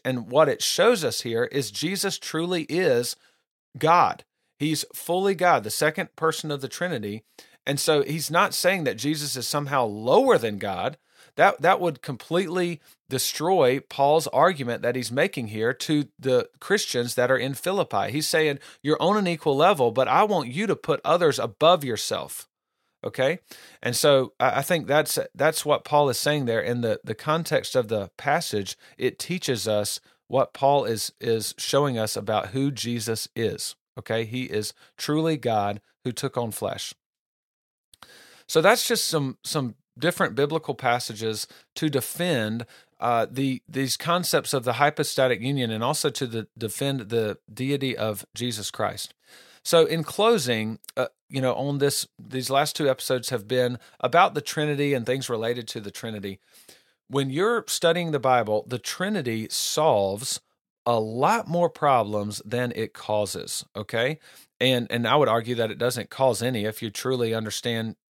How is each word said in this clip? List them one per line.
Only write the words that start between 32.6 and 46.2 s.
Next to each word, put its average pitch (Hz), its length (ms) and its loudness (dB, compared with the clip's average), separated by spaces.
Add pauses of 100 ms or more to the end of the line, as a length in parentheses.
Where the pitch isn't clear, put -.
Jesus 117 640 -6
is. - 400 -4 (220)
Okay? 113 280 -4
He 123 180 -8
is 107 320 -6 (220)
truly 160 380 0
God 107 460 -2 (220)
who 127 80 -4
took - 260 -6
on 117 140 -4
flesh. - 420 -6 (1500)
So 160 140 2
that's 214 260 4
just 233 200 0
some, 143 360 -2
some 131 300 -4 (240)
different 156 380 -2
biblical 147 400 0
passages 113 720 -2 (300)
to 156 120 0
defend, 120 800 -2 (320)
uh, 117 320 2
the, 131 360 -2
these 131 300 -2
concepts 170 560 0
of 131 100 0
the 120 100 -2
hypostatic 131 680 0
union 127 300 -2
and 110 120 -4
also 147 280 0
to 127 160 -6